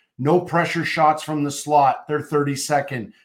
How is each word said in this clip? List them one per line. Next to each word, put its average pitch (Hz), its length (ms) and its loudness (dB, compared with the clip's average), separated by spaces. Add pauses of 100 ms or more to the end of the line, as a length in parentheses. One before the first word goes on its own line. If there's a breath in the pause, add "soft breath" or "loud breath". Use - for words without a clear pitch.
(180 soft breath)
No 156 220 4
pressure 165 440 -2
shots 156 380 2
from 151 220 -4
the 143 80 -4
slot, 147 560 2
they're 151 120 -2
thirty-second. 139 920 -2 (120 soft breath)